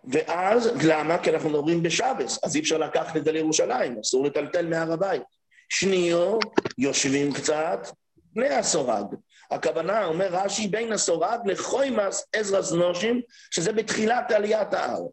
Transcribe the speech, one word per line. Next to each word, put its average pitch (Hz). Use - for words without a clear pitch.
ואז, 185
למה? 160
כי 175
אנחנו 156
מדברים 160
בשבס, 170
אז 147
אי 156
אפשר 156
לקחת 156
את 147
זה 156
לירושלים, 156
אסור 131
לטלטל 151
מהר 165
הבית. 165
שניו, 180
יושבים 139
קצת, 151
לפני 247
הסורג. 139
הכוונה, 165
אומר 175
רש"י, 196
בין 220
הסורג 185
לחוימס 208
עזרא 196
נושים, 180
שזה 180
בתחילת 220
עליית 208
ההר. 120